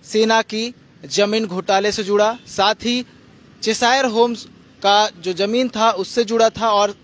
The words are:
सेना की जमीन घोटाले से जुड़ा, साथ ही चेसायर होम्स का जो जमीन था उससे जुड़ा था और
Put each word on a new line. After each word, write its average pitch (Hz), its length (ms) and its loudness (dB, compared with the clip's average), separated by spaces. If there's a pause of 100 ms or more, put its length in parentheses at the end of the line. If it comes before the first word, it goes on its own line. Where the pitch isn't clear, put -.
सेना 220 380 2
की 226 320 -6 (320)
जमीन 208 400 0
घोटाले 190 460 -2
से 214 100 -6
जुड़ा, 208 340 2 (100)
साथ 208 280 0
ही 240 300 -4 (580)
चेसायर 240 420 0
होम्स 233 400 0 (380)
का 208 260 4 (120)
जो 180 120 -6
जमीन 214 360 -2
था 220 220 0
उससे 202 340 -2
जुड़ा 226 260 2
था 220 200 -2
और 202 340 2